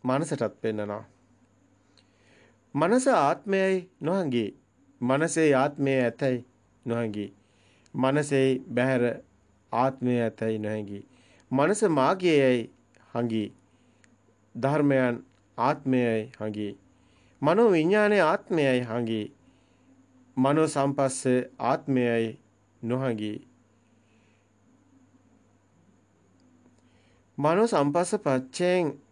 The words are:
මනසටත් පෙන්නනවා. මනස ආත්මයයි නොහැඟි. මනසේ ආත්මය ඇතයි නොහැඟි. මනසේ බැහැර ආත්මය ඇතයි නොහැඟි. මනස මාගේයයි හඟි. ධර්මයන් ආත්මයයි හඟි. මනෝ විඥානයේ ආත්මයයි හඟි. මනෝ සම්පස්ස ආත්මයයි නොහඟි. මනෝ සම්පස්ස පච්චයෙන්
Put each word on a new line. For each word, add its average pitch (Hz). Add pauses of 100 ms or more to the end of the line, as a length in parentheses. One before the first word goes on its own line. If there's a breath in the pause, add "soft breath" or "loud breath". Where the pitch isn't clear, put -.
මනසටත් 127
පෙන්නනවා. 104 (1700 soft breath)
මනස 208
ආත්මයයි 190 (220)
නොහැඟි. 147 (540)
මනසේ 151
ආත්මය 139
ඇතයි 127 (500)
නොහැඟි. 113 (680 soft breath)
මනසේ 135 (180)
බැහැර 123 (680)
ආත්මය 123
ඇතයි 113
නොහැඟි. 104 (500 soft breath)
මනස 160
මාගේයයි 147 (460)
හඟි. 113 (1080 soft breath)
ධර්මයන් 135 (420)
ආත්මයයි 127 (100)
හඟි. 107 (720 soft breath)
මනෝ 196
විඥානයේ 196
ආත්මයයි 151
හඟි. 113 (1120 soft breath)
මනෝ 143
සම්පස්ස 139 (400)
ආත්මයයි 120 (440)
නොහඟි. 117 (4000 soft breath)
මනෝ 170
සම්පස්ස 170
පච්චයෙන් 151 (180)